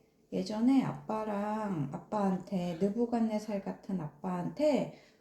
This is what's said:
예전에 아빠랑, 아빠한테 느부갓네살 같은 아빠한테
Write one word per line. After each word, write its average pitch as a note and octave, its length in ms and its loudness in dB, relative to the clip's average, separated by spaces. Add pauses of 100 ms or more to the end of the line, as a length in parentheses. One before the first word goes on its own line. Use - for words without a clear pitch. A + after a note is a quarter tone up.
(320)
예전에 G#3+ 520 4
아빠랑, G#3 1080 -2
아빠한테 F#3 880 -2
느부갓네살 G#3+ 840 0
같은 F#3+ 380 -6
아빠한테 F3 960 0 (220)